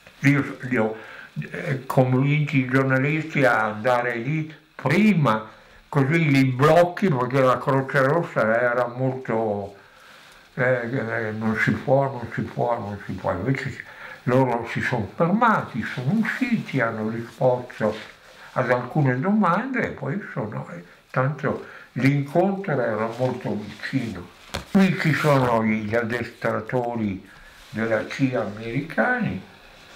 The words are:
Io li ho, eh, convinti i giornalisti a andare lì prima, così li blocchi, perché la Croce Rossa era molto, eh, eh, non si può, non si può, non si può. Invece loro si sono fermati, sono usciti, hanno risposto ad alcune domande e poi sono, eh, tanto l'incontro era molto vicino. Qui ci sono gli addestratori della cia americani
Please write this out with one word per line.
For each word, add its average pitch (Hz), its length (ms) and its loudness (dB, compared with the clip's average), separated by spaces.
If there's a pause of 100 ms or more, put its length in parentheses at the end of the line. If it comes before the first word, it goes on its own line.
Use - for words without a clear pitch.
(200)
Io 139 400 2
li 123 160 -4
ho, 110 200 0 (540)
eh, - 360 -6
convinti 139 720 2
i 127 100 2
giornalisti 135 760 0
a 113 200 4
andare 120 520 0
lì 151 380 -4 (200)
prima, 147 720 2 (420)
così 147 420 2
li 135 140 6
blocchi, 160 640 4
perché 123 320 0
la 127 180 4
Croce 135 440 0
Rossa 151 380 0 (200)
era 123 260 2
molto, 117 880 -2 (800)
eh, - 80 -2 (280)
eh, 113 420 -4
non 110 260 -2
si 135 140 2
può, 135 320 2
non 123 280 -6
si - 100 -4
può, 120 360 -2
non 104 260 -8
si - 80 -8
può. 95 200 -4
Invece 127 520 -4 (400)
loro 123 460 2
si 113 100 -4
sono 104 340 -2
fermati, 190 680 2
sono 135 380 -4
usciti, 214 600 -2
hanno 110 300 0
risposto 117 840 -2 (580)
ad 123 180 0
alcune 123 500 2
domande 208 600 2
e 127 80 -2
poi 143 320 -8 (100)
sono, 123 400 -8
eh, 170 120 -16 (260)
tanto 135 560 -2 (260)
l'incontro 147 880 0
era 113 360 -2
molto 120 420 -2
vicino. 107 680 -6 (420)
Qui 185 300 4
ci 156 140 2
sono 127 500 4
gli 107 300 0
addestratori 117 1300 -2 (440)
della 110 380 -2
cia 123 340 0
americani 117 1000 -2 (540)